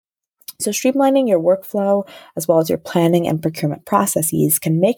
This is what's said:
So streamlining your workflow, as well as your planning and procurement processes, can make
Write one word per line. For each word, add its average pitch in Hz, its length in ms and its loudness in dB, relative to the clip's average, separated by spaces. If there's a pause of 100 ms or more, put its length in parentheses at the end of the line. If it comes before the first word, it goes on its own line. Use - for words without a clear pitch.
(600)
So - 100 -4
streamlining 269 580 2
your 190 120 2
workflow, 196 680 0 (300)
as 165 100 -8
well 165 120 4
as 165 100 -2
your 170 80 -2
planning 170 500 0
and 160 140 -2
procurement 160 440 -4
processes, 160 760 0
can 160 200 0
make 202 180 2